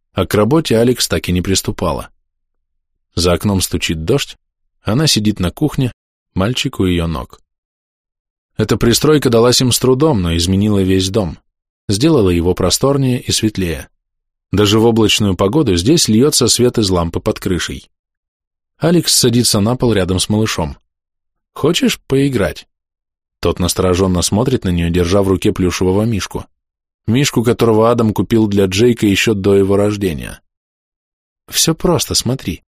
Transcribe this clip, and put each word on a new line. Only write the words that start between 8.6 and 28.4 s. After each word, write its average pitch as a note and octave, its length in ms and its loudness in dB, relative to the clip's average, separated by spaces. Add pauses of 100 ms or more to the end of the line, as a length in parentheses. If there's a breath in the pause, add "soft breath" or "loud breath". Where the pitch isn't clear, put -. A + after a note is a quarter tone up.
пристройка C3 520 2
далась A#2+ 320 4
им B2+ 120 0
с - 80 -2
трудом, C3 420 2
но E2+ 140 -2
изменила G2 440 0
весь F#2+ 300 0
дом, F#2+ 280 -4 (500)
сделала A2 420 2
его F2 240 0
просторнее C3 680 0
и - 120 -6
светлее. F2 560 -4 (640)
Даже G#2 260 2
в A2 80 4
облачную G#2+ 480 2
погоду G#2 400 0
здесь A2 320 2
льётся A2+ 400 2
свет A#2+ 320 0
из G#2 120 0
лампы E2+ 280 -2
под - 220 -4
крышей. E2+ 500 -6 (880)
Алекс E3+ 340 0
садится A#2+ 460 2
на G#2+ 160 0
пол B2+ 180 0
рядом F#2 280 0
с - 80 -4
малышом. G#2 500 -2 (760)
"Хочешь F3 460 -2
поиграть?" C3 680 -2 (720)
Тот E2+ 180 -2
насторожённо F2+ 640 0
смотрит A#2+ 420 0
на F#2+ 40 -2
неё, E2+ 220 0
держа F2+ 320 0
в F#2+ 60 0
руке F#2+ 240 0
плюшевого F#2 500 0
мишку. A2 440 -6 (600)
Мишку, B2 380 0
которого A2+ 460 2
Адам A#2 240 2
купил A2 320 2